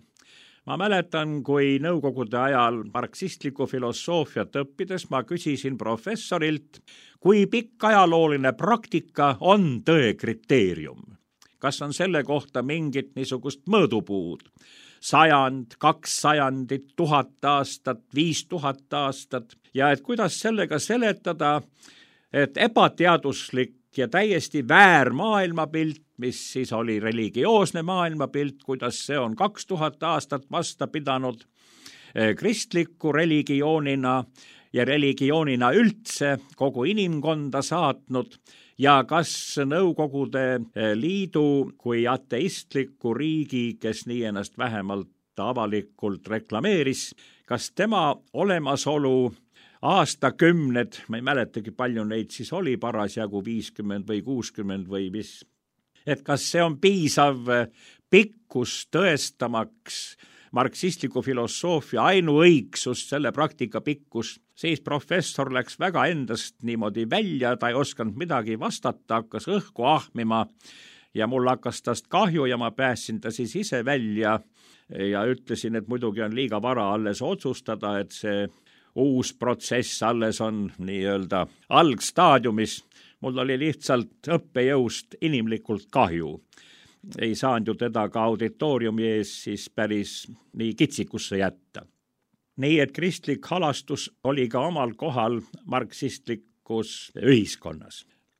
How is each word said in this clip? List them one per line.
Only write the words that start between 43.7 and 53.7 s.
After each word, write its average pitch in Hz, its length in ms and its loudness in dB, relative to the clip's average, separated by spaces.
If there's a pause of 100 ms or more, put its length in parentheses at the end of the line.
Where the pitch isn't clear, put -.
kes 110 260 -4
nii 120 180 -4
ennast 101 340 -6
vähemalt 101 500 -4 (300)
avalikult 104 880 -4
reklameeris, 127 840 -2 (320)
kas 123 240 -6
tema 180 440 0 (180)
olemasolu 139 1040 0 (480)
aastakümned, 143 1300 2
ma 113 100 -4
ei 123 60 -10
mäletagi, 117 520 -2
palju 120 320 -2
neid 110 240 -6
siis 117 240 -12
oli 151 240 -2
parasjagu, 104 640 -4
viiskümmend 101 640 -6